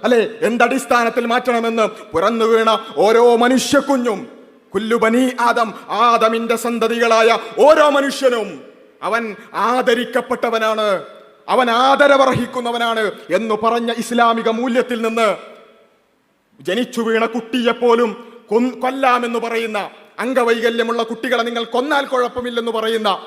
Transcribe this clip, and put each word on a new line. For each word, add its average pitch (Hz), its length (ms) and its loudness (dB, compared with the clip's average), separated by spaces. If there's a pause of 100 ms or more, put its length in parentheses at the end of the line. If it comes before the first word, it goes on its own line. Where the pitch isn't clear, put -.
അല്ലേ? 226 240 2 (140)
എന്തടിസ്ഥാനത്തിൽ 240 840 0
മാറ്റണമെന്ന്? 233 600 0
പിറന്നു 214 580 -2
വീണ 220 340 2 (180)
ഓരോ 233 380 6
മനുഷ്യക്കുഞ്ഞും, 240 920 2 (460)
കുല്ലു 220 220 -2
ബനീ 233 340 2 (100)
ആദം, 233 340 0 (160)
ആദമിന്റെ 226 640 2
സന്തതികളായ 226 840 2 (220)
ഓരോ 302 300 6
മനുഷ്യനും 247 840 -2 (280)
അവൻ 214 320 -4 (180)
ആദരിക്കപ്പെട്ടവനാണ്, 226 1500 -2 (460)
അവൻ 233 220 2
ആദരവർഹിക്കുന്നവനാണ് 247 1400 2 (180)
എന്ന് 214 260 0
പറഞ്ഞ 226 420 -2
ഇസ്ലാമിക 233 520 0
മൂല്യത്തിൽ 240 520 -2
നിന്ന് 226 340 0 (1300)
ജനിച്ചു 233 400 -4
വീണ 226 240 0
കുട്ടിയെപ്പോലും 233 1080 0 (160)
കൊൻ-, 240 300 0
കൊല്ലാമെന്ന് 247 600 0
പറയുന്ന, 226 500 -6 (300)
അംഗവൈകല്യമുള്ള 233 840 -2
കുട്ടികളെ 226 400 -4
നിങ്ങൾ 233 200 -6
കൊന്നാൽ 269 420 -2
കുഴപ്പമില്ലെന്ന് 240 680 -4
പറയുന്ന 220 560 -2